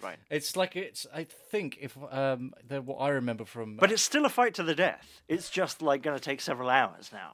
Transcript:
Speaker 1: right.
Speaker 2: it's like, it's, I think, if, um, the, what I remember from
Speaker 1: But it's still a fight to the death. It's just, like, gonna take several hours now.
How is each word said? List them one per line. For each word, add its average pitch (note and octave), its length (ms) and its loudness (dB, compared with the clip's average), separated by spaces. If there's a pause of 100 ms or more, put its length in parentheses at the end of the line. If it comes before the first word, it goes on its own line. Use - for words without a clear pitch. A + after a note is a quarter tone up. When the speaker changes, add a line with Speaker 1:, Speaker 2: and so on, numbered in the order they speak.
Speaker 1:
right. F2+ 160 -8 (140)
Speaker 2:
it's - 240 -4
like, F#3 200 0
it's, F3+ 380 -8
I D#3 120 -8
think, - 540 -6
if, C3+ 160 -12 (140)
um, C3 440 -2 (140)
the, C#3 140 -6
what B2+ 160 -8
I C3+ 120 2
remember A#2+ 360 0
from A2 320 -10
Speaker 1:
But F#3+ 140 8
it's A3 100 2
still D4 240 4
a C4+ 40 6
fight A#3+ 260 2
to F3+ 80 -2
the E3 100 2
death. D3 540 0
It's E3+ 240 -2
just, F#3 320 -2
like, C#3 180 4
gonna C#3+ 180 -2
take C#3 220 -4
several B2+ 300 -2
hours A#2+ 420 4
now. F#2 200 -12